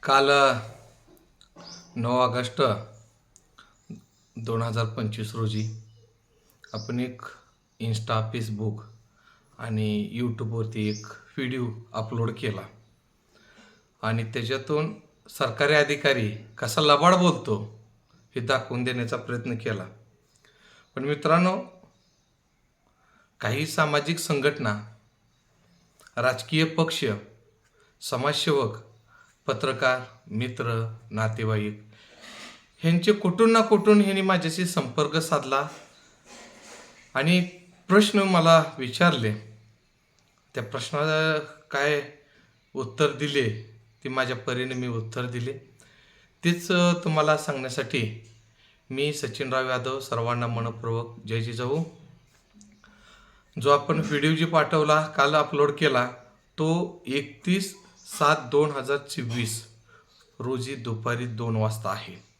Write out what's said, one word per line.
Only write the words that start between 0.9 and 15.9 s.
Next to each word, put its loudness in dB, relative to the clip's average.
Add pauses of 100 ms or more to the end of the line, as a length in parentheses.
नऊ 0
ऑगस्ट 0 (1700)
दोन -4
हजार -2
पंचवीस -6
रोजी -2 (1000)
आपण -6
एक -8 (600)
Insta, -2 (120)
Facebook -4 (800)
आणि -2 (120)
YouTube-वरती -4
एक -6
व्हिडिओ -6 (260)
अपलोड -2 (100)
केला -4 (1400)
आणि 0
त्याच्यातून -4 (340)
सरकारी 0
अधिकारी 2 (280)